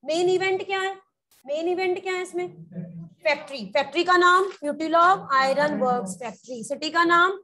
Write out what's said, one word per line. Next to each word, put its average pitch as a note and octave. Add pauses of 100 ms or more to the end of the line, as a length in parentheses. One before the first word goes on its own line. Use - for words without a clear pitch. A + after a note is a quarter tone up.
Main E4+
event F#4+
क्या F#4+
है, F#4+ (520)
Main D4+
event F4+
क्या F#4
है F#4
इसमें, F4+ (760)
Factory, C#4+
Factory C#4+
का F4+
नाम F4+ (180)
Putilov D4+ (120)
Iron C4+
Works B3
Factory, A#3
City C#4+
का E4
नाम F4